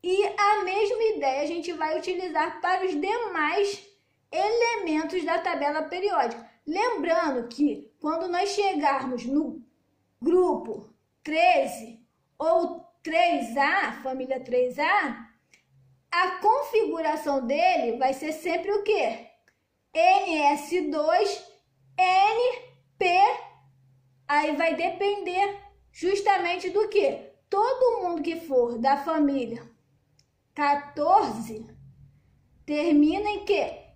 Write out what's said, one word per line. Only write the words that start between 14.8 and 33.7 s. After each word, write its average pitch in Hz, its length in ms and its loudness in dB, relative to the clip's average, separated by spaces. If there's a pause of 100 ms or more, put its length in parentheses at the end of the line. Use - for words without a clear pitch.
a 359 200 2 (120)
configuração 320 1040 0
dele 277 500 2
vai 269 160 0
ser 302 200 -6
sempre 359 400 -4
o 415 100 -2
quê? 339 440 -2 (680)
N 359 480 4
S 294 480 0
dois, 330 580 0 (520)
N 415 600 4 (340)
P. 370 100 0 (1200)
Aí 302 260 2
vai 320 220 0
depender 392 840 -2 (320)
justamente 359 800 0
do 415 180 0
quê? 302 440 -2 (180)
Todo 466 520 2
mundo 339 200 -4
que 330 140 -4
for 247 420 0
da 269 180 2
família 277 720 -2 (840)
quatorze 285 1120 0 (960)
termina 311 680 2
em 403 140 -6
quê? - 360 -2 (160)